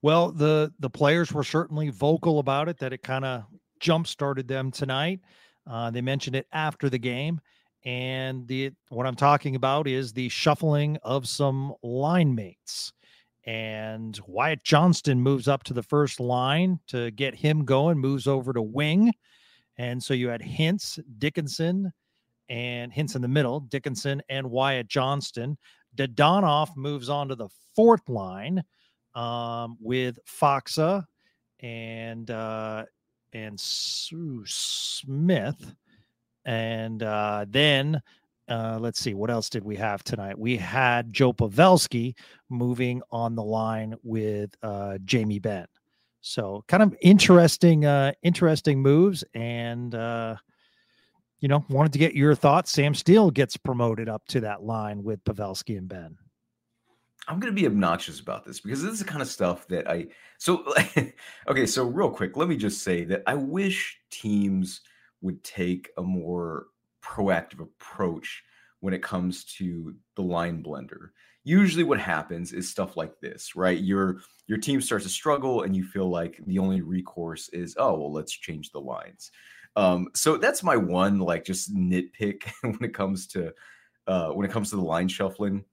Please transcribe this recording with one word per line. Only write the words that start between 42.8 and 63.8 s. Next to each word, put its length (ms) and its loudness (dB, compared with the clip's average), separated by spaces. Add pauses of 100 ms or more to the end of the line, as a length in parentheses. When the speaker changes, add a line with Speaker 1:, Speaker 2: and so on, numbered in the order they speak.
Speaker 1:
on 240 -2
the 80 -4
line 600 -4
with, 480 -2 (100)
uh, 440 -6
Jamie 340 0
Benn. 280 -6 (540)
So 460 -8
kind 160 6
of 180 4
interesting, 840 10
uh, 360 4
interesting 600 2
moves. 420 6 (100)
And, 640 -6
uh, 400 -4 (1080)
you 60 2
know, 180 4
wanted 240 4
to 80 -2
get 160 4
your 200 8
thoughts. 360 4
Sam 240 2
Steele 340 8
gets 280 0
promoted 500 0
up 220 -8
to 100 0
that 240 -6
line 400 -6
with 220 -6
Pavelski 520 -6
and 120 -10
Benn. 280 -14 (1120)
Speaker 2:
I'm 100 -6
gonna 140 -4
be 140 2
obnoxious 560 0
about 240 -10
this 160 -16
because 200 -6
this 120 -4
is 60 -8
the 60 -6
kind 160 -6
of 60 -4
stuff 400 -2
that 220 -4
I, 180 -4 (300)
so, 260 -2 (460)
<laughs> 400 -18
okay, 160 2
so 180 0
real 280 0
quick, 260 -6
let 100 0
me 80 0
just 260 -4
say 220 -2
that 240 -4
I 60 0
wish 680 -4 (100)